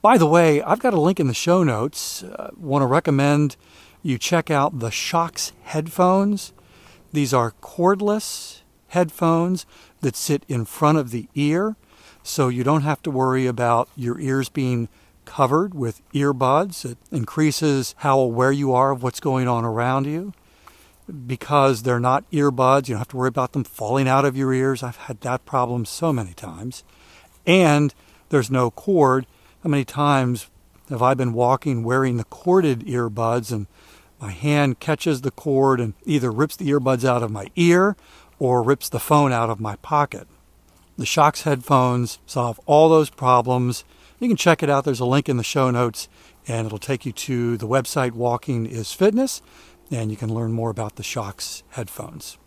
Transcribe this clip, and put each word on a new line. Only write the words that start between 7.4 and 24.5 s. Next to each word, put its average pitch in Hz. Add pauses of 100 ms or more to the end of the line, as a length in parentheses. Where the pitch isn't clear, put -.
cordless 202 (280)
headphones 170 (340)
that 139
sit -
in 120
front 151
of 131
the 117
ear, 165 (460)
so 135
you 123
don't 147
have 147
to 165
worry 131
about 120
your 120
ears 135
being 127 (380)
covered 156
with 120 (120)
earbuds. 143
It 120 (120)
increases 143
how 135
aware 127
you 139
are 131
of 127
what's 127
going 127
on 117
around 123
you. 175 (920)
Because 135
they're 123
not 127
earbuds, 135
you 123
don't 101
have -
to 131
worry 127
about 127
them 131
falling 131
out 135
of 135
your 131